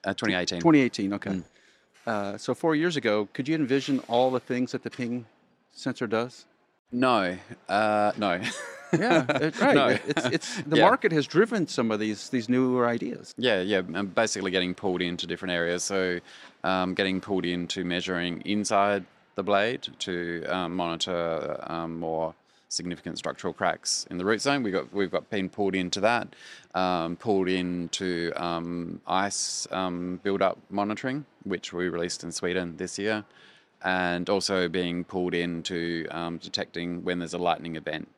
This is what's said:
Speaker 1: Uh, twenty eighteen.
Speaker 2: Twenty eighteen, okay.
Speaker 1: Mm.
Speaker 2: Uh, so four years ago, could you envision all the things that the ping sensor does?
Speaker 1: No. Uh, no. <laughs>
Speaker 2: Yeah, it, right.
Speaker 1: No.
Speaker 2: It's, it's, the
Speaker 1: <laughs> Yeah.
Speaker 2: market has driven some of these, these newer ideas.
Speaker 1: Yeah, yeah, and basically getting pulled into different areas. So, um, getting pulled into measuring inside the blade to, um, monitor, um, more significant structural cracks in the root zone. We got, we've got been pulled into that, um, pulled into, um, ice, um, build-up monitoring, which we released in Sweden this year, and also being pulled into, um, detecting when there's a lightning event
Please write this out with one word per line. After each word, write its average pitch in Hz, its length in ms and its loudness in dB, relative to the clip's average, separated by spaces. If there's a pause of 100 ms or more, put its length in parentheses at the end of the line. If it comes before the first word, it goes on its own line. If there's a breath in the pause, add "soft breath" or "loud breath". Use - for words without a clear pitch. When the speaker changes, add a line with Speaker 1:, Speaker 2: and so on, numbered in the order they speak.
Speaker 1:
Uh, 98 100 0
twenty 104 200 0
eighteen. 87 260 0
Speaker 2:
Twenty 156 200 10
eighteen, 110 340 0
okay. 101 160 -6
Speaker 1:
Mm. 92 120 -2 (640 soft breath)
Speaker 2:
Uh, 104 320 -2
so - 160 -2
four 160 220 2
years 160 200 0
ago, 107 360 2
could 135 160 -6
you 160 80 0
envision 135 420 0 (100)
all 123 220 4
the 127 80 0
things 123 340 -2
that 127 120 -6
the 117 60 -6
ping 120 340 -6 (480)
sensor 127 340 -4
does? 113 380 -2 (480)
Speaker 1:
No. 113 440 4 (320)
Uh, 104 500 4
no. 92 280 2
<laughs> - 40 -2 (420)
Speaker 2:
Yeah, 165 360 4
it, 151 320 0
right. 190 140 6
Speaker 1:
No. 139 140 6
Speaker 2:
It's, 147 380 0
it's, 165 360 -2
the 151 140 2
Speaker 1:
<laughs> - 20 8
Yeah. - 80 10
Speaker 2:
market 220 260 4
has 147 140 4
driven 202 400 2
some 117 240 0
of 107 100 2
these, 107 300 -4
these 117 180 -2
newer 123 380 4
ideas. - 500 -4
Speaker 1:
Yeah, 117 240 4
yeah, 95 180 2 (160)
and 95 200 -4
basically 98 360 2
getting 90 240 2
pulled 90 280 0
into 87 240 -4
different 90 260 -4
areas. 87 320 0
So, 92 360 0 (440 loud breath)
um, 92 300 0
getting 95 260 0
pulled 95 240 -2
into 87 400 -2
measuring 87 600 -4
inside 101 580 2 (300)
the 101 80 -4
blade 101 460 2 (100)
to, 85 480 -4
um, 87 280 -2
monitor, 85 920 -2
um, 82 340 -6
more 80 340 -4 (360 soft breath)
significant 87 480 -6
structural 80 340 -6
cracks - 580 -2
in - 60 -6
the 90 80 -4
root 104 160 2
zone. 143 220 2
We 104 80 0
got, 82 200 -2
we've 98 200 0
got 85 180 -2
been 95 220 -2
pulled 98 240 0
into 90 260 0
that, 110 280 2 (460 loud breath)
um, 87 420 0
pulled 98 320 2
into, 90 880 -2
um, 85 680 -6
ice, - 640 -2
um, 90 520 -4
build-up 98 340 2 (140)
monitoring, 107 560 -4 (180)
which 92 300 -6
we 87 160 -2
released 85 340 -4
in 85 80 -8
Sweden 87 460 -4
this 92 200 -6
year, 107 240 -2 (640 soft breath)
and 90 460 0
also 95 360 2
being 87 380 -2
pulled 90 300 -2
into, 85 760 -4
um, 85 280 -6
detecting 87 640 -6
when 90 140 0
there's 85 160 -6
a 87 40 -4
lightning 82 380 0
event 78 420 -8